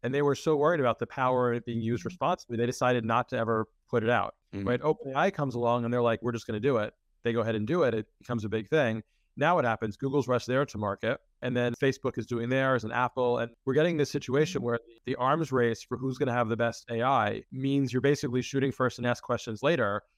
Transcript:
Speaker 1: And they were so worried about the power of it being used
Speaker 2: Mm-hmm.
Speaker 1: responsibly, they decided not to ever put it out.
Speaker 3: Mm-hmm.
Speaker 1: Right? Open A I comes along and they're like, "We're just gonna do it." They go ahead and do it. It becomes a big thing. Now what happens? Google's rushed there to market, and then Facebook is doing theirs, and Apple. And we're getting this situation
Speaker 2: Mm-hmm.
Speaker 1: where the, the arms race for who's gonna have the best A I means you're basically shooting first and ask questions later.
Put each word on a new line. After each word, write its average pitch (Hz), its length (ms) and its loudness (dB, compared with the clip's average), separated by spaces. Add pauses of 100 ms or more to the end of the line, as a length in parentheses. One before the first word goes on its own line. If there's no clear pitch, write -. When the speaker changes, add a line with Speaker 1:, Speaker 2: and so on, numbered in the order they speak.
Speaker 1:
And 123 100 -4
they 143 80 0
were 143 140 4
so 160 200 2
worried 151 240 4
about 120 200 2
the 120 80 -4
power 127 440 0
of 120 60 0
it 113 80 -8
being 117 160 -4
used 113 200 0
Speaker 2:
Mm-hmm. 113 80 -6
Speaker 1:
responsibly, 135 460 -4
they 117 120 2
decided 123 360 0
not 117 260 0
to 127 80 -4
ever 110 300 0 (220)
put 117 140 0
it 113 60 2
out. 117 260 0 (180)
Speaker 3:
Mm-hmm. 98 140 -4
Speaker 1:
Right? 123 140 0
Open 147 320 -2
A 135 40 -2
I 185 140 2
comes 135 240 -4
along 120 280 0
and 117 100 -2
they're 123 80 2
like, 117 200 2
"We're 120 100 -2
just 117 160 -6
gonna 110 120 -4
do 127 180 2
it." - 160 -2 (300)
They 117 100 0
go 117 80 2
ahead 110 140 0
and 107 120 -2
do 165 160 2
it. 120 100 2
It 107 140 -4 (100)
becomes 113 280 -6
a 107 40 -4
big 107 200 -4
thing. 117 340 2 (320)
Now 151 200 2
what 147 100 2
happens? 110 320 -2
Google's 139 300 -2
rushed 123 200 0
there 131 180 0
to - 120 -12
market, 107 420 -2 (220)
and 127 140 -2
then 120 180 0
Facebook 131 440 0
is 117 80 -6
doing 117 220 -4
theirs, 131 380 2
and 113 80 -6
Apple. 123 460 0
And 120 120 -4 (140)
we're 135 80 0
getting 160 240 4
this 147 120 2
situation 143 500 0
Speaker 2:
Mm-hmm. 123 60 -6
Speaker 1:
where 117 200 0
the, - 260 -10
the 139 60 -2
arms 143 340 0
race 120 320 2
for 120 140 -6
who's 127 200 -4
gonna 131 160 0
have 120 140 0
the 113 80 0
best 117 340 -2
A 117 140 -2
I 107 480 2
means 135 400 0
you're 127 100 2
basically 127 400 2
shooting 135 300 -2
first 123 280 -2
and 123 60 -4
ask 123 160 0
questions 113 400 -6
later. 120 400 2 (160)